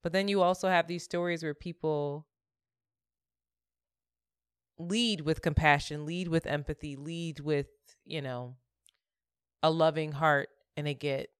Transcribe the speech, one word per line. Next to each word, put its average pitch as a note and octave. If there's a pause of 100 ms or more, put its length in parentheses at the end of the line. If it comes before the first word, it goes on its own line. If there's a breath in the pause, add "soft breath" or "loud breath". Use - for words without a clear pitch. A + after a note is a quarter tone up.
But E3+
then G3
you G3+
also F3+
have E3+
these E3+
stories F3
where D3+
people D3+ (2500)
lead G3+
with D#3
compassion, D3
lead F3
with E3
empathy, D3
lead D#3+
with, C#3+ (380)
you D#3
know, B2 (1040)
a D#3+
loving D#3+
heart, C#3+ (280)
and D3+
they D3
get C3+